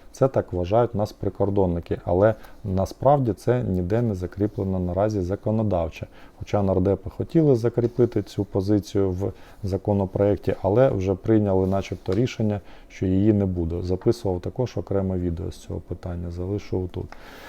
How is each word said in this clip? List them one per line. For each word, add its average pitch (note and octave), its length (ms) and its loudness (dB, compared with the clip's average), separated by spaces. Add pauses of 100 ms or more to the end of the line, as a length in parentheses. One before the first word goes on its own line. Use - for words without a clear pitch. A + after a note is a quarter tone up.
(120)
Це C3+ 160 0
так G#2+ 260 -2
вважають G2 420 2
нас G#2 160 -2
прикордонники, F#2+ 920 -2
але G2 300 4 (280)
насправді A2 680 2
це A#2+ 300 0
ніде F#2+ 380 0
не A2+ 140 0
закріплено F#2+ 640 -2
наразі F#2+ 420 0
законодавчо. F#2+ 840 -2 (340)
Хоча G#2 240 -2
нардепи F#2+ 460 2
хотіли D3 460 2
закріпити A#2 680 0
цю - 220 -4
позицію G2 640 0
в F#2 200 -4 (320)
законопроєкті, G2+ 960 0
але A#2 280 4
вже G2 260 0
прийняли G2+ 520 2
начебто F#2+ 460 -4
рішення, G#2+ 480 0 (260)
що - 180 -6
її G2 280 4
не G2+ 120 4
буде. F2 360 -2
Записував F2+ 600 0
також - 360 -6
окреме F#2+ 400 -2
відео F2 340 -4
з - 60 -14
цього F2+ 220 -10
питання, F2 520 -10
залишу F#2 520 -4
отут. F#2 220 -8 (440)